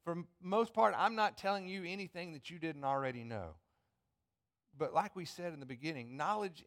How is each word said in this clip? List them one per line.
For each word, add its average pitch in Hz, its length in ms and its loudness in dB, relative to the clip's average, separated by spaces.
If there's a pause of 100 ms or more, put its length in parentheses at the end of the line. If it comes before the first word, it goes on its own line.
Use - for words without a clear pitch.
for 170 100 -2
m-, 170 140 -4 (160)
most 208 320 2
part, 220 220 8
I'm 196 180 4
not 214 240 2
telling 196 280 0
you 185 180 -4
anything 180 480 -6
that 143 180 -12
you 175 80 -10
didn't 156 260 -4
already 135 400 2
know. 101 300 -6 (1200)
But 143 160 0
like 180 220 2
we 185 100 -8
said 175 280 -6
in 147 80 -12
the 135 60 -12
beginning, 127 500 -6
knowledge 190 500 -2